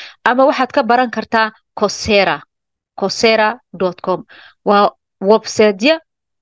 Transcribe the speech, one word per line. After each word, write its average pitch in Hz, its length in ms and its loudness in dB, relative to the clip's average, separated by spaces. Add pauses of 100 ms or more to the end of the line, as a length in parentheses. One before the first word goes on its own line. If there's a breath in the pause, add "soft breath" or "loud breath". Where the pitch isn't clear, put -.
(260 loud breath)
Ama 247 200 2
waxaad 262 280 0
ka 285 100 0
baran 240 280 0
kartaa 220 400 -4 (240)
Coursera, 190 680 0 (560)
coursera 220 640 0 (120)
dot 180 300 -6
com. 180 240 -6 (400 loud breath)
Waa 202 240 2 (320)
website-ya 214 760 0 (420)